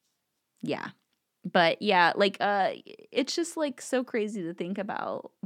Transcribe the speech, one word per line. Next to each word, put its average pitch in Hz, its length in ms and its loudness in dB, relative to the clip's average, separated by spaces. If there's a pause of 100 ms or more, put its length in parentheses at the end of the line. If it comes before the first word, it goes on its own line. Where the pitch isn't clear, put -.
(600)
Yeah. - 260 -6 (560)
But 175 380 4
yeah, 180 340 6
like, 196 240 2
uh, 196 300 2 (420)
it's - 240 -2
just, 330 220 -4
like, 294 240 -2
so 262 220 -2
crazy 214 400 -4
to 165 100 -6
think 185 240 -6
about, - 540 -6 (140)